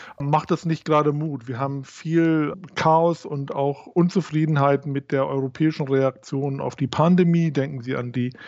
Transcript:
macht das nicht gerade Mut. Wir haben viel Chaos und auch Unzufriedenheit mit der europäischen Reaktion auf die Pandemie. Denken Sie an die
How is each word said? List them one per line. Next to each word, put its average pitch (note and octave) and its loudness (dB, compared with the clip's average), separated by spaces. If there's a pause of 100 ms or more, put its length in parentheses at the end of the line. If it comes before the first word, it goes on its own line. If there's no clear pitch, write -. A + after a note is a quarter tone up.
(200)
macht D3 0
das E3+ -2
nicht D#3+ -2
gerade D3+ 2
Mut. C#3+ -6
Wir A#2 -8
haben C#3 -6
viel D#3+ 0 (220)
Chaos E3 2
und C#3+ -8
auch C#3 -4
Unzufriedenheit D#3 2
mit C#3 -6
der C3+ 0
europäischen C#3 -2
Reaktion C3+ -2
auf C3 -6
die C#3+ -2
Pandemie. E3+ 4
Denken C#3 -4
Sie C3 -6
an B2 -6
die B2 -2 (140)